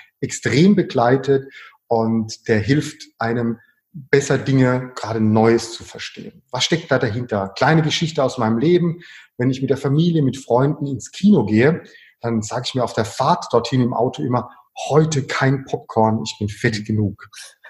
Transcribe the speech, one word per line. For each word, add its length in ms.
extrem 560
begleitet 760
und 600
der 120
hilft 420
einem, 400
besser, 440
Dinge, 580
gerade 240
Neues 540
zu 100
verstehen. 580
Was 120
steckt 280
da 80
dahinter? 500
Kleine 320
Geschichte 420
aus 140
meinem 200
Leben. 440
Wenn 120
ich 120
mit 80
der 80
Familie, 440
mit 160
Freunden 500
ins 240
Kino 340
gehe, 380
dann 200
sage 260
ich 80
mir 80
auf 100
der 120
Fahrt 460
dorthin 300
im 120
Auto 300
immer, 260
"Heute 340
kein 420
Popcorn, 580
ich 160
bin 80
fett 380
genug. 440